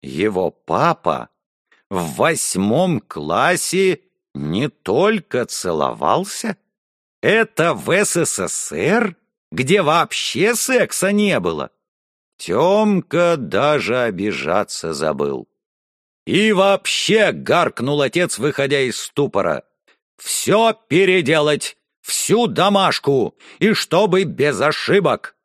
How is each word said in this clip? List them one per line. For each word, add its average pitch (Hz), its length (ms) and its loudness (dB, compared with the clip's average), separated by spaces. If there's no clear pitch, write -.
Его 90 480 -2
папа 82 760 -2
в 85 260 -4
восьмом 135 840 0
классе 170 1000 -2
не 82 340 -4
только 156 800 -2
целовался, 85 1080 -2
это 170 540 0
в 113 160 -6
С 185 260 0
С 104 320 -2
С - 240 -8
Р, 175 440 0
где 180 320 0
вообще 160 720 0
секса 214 560 0
не 202 300 2
было. 80 300 -4
Тёмка 175 1000 2
даже 123 680 0
обижаться 92 920 -2
забыл. 71 560 -4
«И 214 260 2
вообще», 196 800 2
гаркнул 143 680 0
отец, 160 360 -2
выходя 139 440 0
из 123 180 -4
ступора, 90 640 -2
«всё 220 600 0
переделать, 160 880 2
всю - 440 0
домашку, 175 880 0
и 214 140 2
чтобы 185 520 2
без 139 360 -2
ошибок. 151 840 0